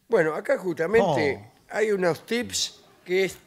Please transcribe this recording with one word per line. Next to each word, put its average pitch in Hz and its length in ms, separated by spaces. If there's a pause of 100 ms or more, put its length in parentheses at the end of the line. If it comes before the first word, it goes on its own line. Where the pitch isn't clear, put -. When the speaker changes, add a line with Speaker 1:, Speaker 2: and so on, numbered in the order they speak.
Speaker 1:
Bueno, 160 260
acá - 240
justamente 165 840
Speaker 2:
Oh. - 100 (180)
Speaker 1:
hay 220 220
unos 180 340
tips 220 540 (240)
que 185 200
es, - 220